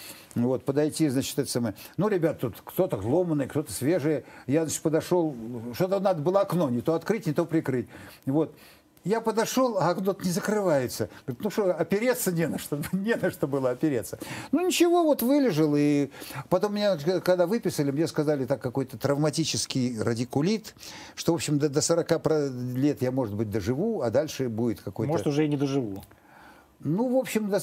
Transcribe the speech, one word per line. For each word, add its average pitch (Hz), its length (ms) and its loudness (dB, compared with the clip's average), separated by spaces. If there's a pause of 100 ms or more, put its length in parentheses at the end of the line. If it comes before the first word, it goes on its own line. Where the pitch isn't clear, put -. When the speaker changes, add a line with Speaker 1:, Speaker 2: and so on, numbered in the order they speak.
(340)
Speaker 1:
вот, 120 320 0
подойти, 151 420 0
значит, 131 300 -2
это 143 140 -2
самое... 120 240 -2 (220)
Ну, 208 100 2
ребят, 170 320 0
тут 117 160 -4 (100)
кто-то 180 320 -2
ломаный, 143 500 0
кто-то 151 240 -4
свежий, 151 540 0 (220)
я, 151 160 2
значит, 143 180 -4
подошел, 156 540 0 (400)
что-то 185 240 0
надо 185 240 0
было 185 180 4
окно 170 300 0
не 120 100 0
то 165 140 2
открыть, 175 320 -2
не 151 60 0
то 165 120 0
прикрыть, 131 420 -2 (380)
вот. 143 300 0 (480)
Я 214 160 0
подошел, 226 600 0
а 156 100 4
окно 190 340 0
не 180 60 -2
закрывается. 160 800 0 (160)
Говорит, 123 180 -6
ну 208 60 -2
что, 190 260 2
опереться 208 560 0
не 165 160 0
на - 120 -4
что, - 280 -4
<laughs> - 40 -16
не 196 240 0
на 180 160 0
что - 160 -2
было 135 240 0
опереться. 123 480 -2 (320)
Ну 330 120 2
ничего, 349 400 4
вот 294 200 4
вылежал, 226 520 4
и 147 360 4 (380)
потом 202 260 2
меня, 208 200 2 (260)
когда 180 260 4
выписали, 165 420 0
мне 143 160 2
сказали, 147 400 0
так, 123 160 -2
какой-то 127 380 -4
травматический 135 1000 0
радикулит, 127 760 0 (400)
что, - 160 0
в 170 60 2
общем, 147 200 0
до, 143 100 2
до 143 140 0
сорока 165 380 2
про-, 151 280 0 (280)
лет 139 260 0
я, 127 100 0
может 127 220 -2
быть, 107 160 -2
доживу, 131 540 -2
а 117 80 0
дальше 139 380 0
будет 113 320 -2
какой-то 113 300 -4
Speaker 2:
Может, 131 140 0
уже 151 200 2
и - 40 2
не 147 80 0
доживу. 131 460 -2 (800)
Speaker 1:
Ну, 202 280 0
в 247 80 2
общем, 220 320 0
до 196 140 2